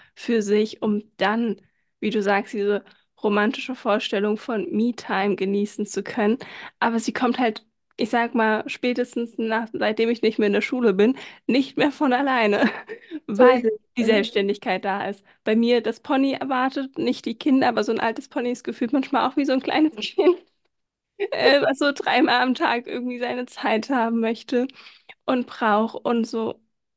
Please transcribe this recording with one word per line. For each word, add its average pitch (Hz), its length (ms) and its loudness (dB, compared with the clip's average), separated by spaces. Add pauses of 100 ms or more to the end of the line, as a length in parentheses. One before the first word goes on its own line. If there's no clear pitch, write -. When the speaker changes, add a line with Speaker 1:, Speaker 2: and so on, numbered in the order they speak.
(140)
Speaker 1:
für 226 280 -2
sich, 208 400 0
um 214 200 0 (160)
dann, 214 420 0 (400)
wie 208 100 -2
du 214 120 0
sagst, 196 320 0
diese 202 300 -2 (380)
romantische 208 520 0
Vorstellung 208 640 0
von 214 320 -6
Me-Time 202 680 -2
genießen 202 500 -2
zu 202 160 -6
können. 220 360 0 (420)
Aber 233 200 0
sie 226 120 -2
kommt 262 260 0
halt, 233 280 -2 (300)
ich 220 140 -4
sag 233 240 0
mal, 220 340 2
spätestens 247 680 -4
nach, 226 340 -2
seitdem 214 360 0
ich 233 140 0
nicht 220 160 2
mehr 214 80 4
in 208 60 2
der 196 100 2
Schule 240 320 2
bin, 214 220 4 (300)
nicht 269 300 0
mehr 294 160 2
von 277 200 0
alleine, 247 580 2 (280)
<laughs> - 300 -14
Speaker 2:
So 214 160 4
Speaker 1:
weil 247 180 8
Speaker 2:
ist - 20 -2
es. 220 160 0 (160)
Speaker 1:
die 240 80 0
Speaker 2:
Ja. - 20 0
Speaker 1:
Selbstständigkeit 202 760 0
da 196 240 -2
ist. 202 160 -10 (200)
Bei 220 120 2
mir 233 260 4
das 226 180 -4
Pony 269 340 2
erwartet, 269 640 -4
nicht 247 280 -2
die 226 100 -6
Kinder, 262 320 2
aber 226 160 0
so 226 80 0
ein 226 80 -2
altes 233 280 -2
Pony 247 240 -4
ist 240 120 -8
gefühlt 233 280 -4
manchmal 269 360 0
auch - 80 -8
wie 285 80 2
so 269 80 0
ein 262 80 2
kleines 311 360 2
<laughs> - 0 -
Kind, 359 420 2 (800)
äh, 285 440 2
was 277 160 0
so 285 140 2
dreimal 247 500 2
am 254 120 0
Tag 240 320 -2
irgendwie 247 320 -6
seine 247 280 -6
Zeit 220 440 -4
haben 233 300 0
möchte 240 480 -2 (580)
und 247 200 0
braucht 220 580 0
und 233 220 0
so 226 340 -6 (360)